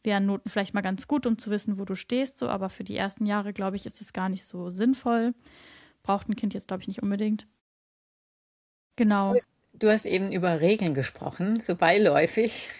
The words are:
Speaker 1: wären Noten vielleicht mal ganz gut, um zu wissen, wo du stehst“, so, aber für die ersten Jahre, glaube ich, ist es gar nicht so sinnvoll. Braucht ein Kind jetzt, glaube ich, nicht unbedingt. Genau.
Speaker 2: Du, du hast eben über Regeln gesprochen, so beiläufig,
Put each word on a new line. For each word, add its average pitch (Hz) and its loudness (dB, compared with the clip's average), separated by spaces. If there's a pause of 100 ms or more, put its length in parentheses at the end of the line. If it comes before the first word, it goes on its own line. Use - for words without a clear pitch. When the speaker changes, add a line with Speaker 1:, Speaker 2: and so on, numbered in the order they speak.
Speaker 1:
wären 202 2
Noten 196 -2
vielleicht 196 -2
mal 202 0
ganz 190 -4
gut, 294 0
um 226 2
zu - -8
wissen, 202 -2
wo 196 -8
du 190 -6
stehst“, 254 -4
so, 247 -2
aber 190 -2
für - -12
die 196 -8
ersten 196 -2
Jahre, 208 -2
glaube 190 -4
ich, 196 -10
ist - -14
es - -16
gar 190 -2
nicht 190 -6
so 180 -10
sinnvoll. 233 2 (680)
Braucht 196 -2
ein 208 -2
Kind 202 -2
jetzt, - -10
glaube 190 -6
ich, - -12
nicht 190 -10
unbedingt. 208 -2 (1500)
Genau. 202 4
Speaker 2:
Du, 247 4 (340)
du 214 2
hast 214 4
eben 190 0
über 175 0
Regeln 180 4
gesprochen, 175 -4
so 180 -2
beiläufig, 175 4